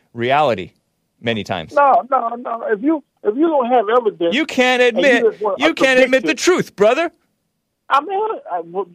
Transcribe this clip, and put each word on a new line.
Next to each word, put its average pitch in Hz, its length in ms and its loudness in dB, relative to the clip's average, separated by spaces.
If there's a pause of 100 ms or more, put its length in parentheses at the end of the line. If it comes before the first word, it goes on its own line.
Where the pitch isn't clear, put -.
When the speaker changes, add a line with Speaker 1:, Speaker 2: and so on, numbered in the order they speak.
(140)
Speaker 1:
reality 120 580 0 (480)
many 113 240 -4
times. 90 300 -8
Speaker 2:
No, 277 360 4
no, 247 260 -2
no. 240 320 -10
If 214 140 -4
you, 294 220 -2 (200)
if 208 120 -2
you 302 120 0
don't 285 220 0
have 240 200 2
evidence, 190 440 0
Speaker 1:
You 294 120 -2
can't 254 340 0
Speaker 2:
and 247 160 2
you 262 80 2
Speaker 1:
admit, 233 280 4
Speaker 2:
just - 100 -12
want 202 160 -2
Speaker 1:
you 311 120 2
Speaker 2:
a 330 40 -2
Speaker 1:
can't 262 260 2
admit 262 220 4
the - 60 -2
Speaker 2:
conviction. - 260 0
Speaker 1:
truth, - 220 -4
brother. 254 360 2 (760)
Speaker 2:
I 277 100 4
mean, 381 180 -4
I, 427 200 -4 (140)
I, 175 80 -4
well, 170 340 -8